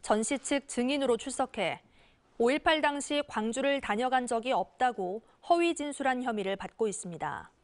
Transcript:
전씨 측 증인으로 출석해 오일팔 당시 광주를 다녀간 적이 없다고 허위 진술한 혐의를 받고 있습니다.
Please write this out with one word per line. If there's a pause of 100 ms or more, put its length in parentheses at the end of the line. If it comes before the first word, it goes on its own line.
전씨
측
증인으로
출석해 (560)
오일팔
당시
광주를
다녀간
적이
없다고 (260)
허위
진술한
혐의를
받고
있습니다. (120)